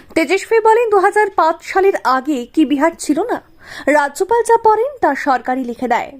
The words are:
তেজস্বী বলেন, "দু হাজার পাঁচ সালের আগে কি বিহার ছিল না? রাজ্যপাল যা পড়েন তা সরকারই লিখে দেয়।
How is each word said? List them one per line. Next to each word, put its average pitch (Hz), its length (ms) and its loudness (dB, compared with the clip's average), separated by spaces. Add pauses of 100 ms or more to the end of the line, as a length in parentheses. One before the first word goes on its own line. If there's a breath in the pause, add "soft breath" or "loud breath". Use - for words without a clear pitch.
(140 loud breath)
তেজস্বী 370 460 0
বলেন, 440 300 4
"দু 403 80 4
হাজার 403 320 2
পাঁচ 339 320 0
সালের 392 320 0 (100)
আগে 262 500 -2
কি 311 120 2
বিহার 294 340 0
ছিল 294 220 -2
না? 415 200 -6 (460 loud breath)
রাজ্যপাল 294 600 0
যা 466 160 4
পড়েন 466 380 0
তা 294 140 0
সরকারই 262 480 -2
লিখে 240 240 -6
দেয়। 240 320 -2